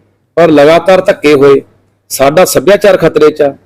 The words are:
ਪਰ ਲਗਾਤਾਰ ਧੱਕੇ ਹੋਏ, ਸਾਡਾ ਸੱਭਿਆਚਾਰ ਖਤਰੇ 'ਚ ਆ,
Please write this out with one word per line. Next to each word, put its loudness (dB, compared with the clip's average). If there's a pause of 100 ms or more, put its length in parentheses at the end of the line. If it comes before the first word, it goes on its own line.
(360)
ਪਰ 0
ਲਗਾਤਾਰ 2
ਧੱਕੇ -2
ਹੋਏ, 2 (500)
ਸਾਡਾ -2
ਸੱਭਿਆਚਾਰ 0
ਖਤਰੇ 0
'ਚ -8
ਆ, -2 (120)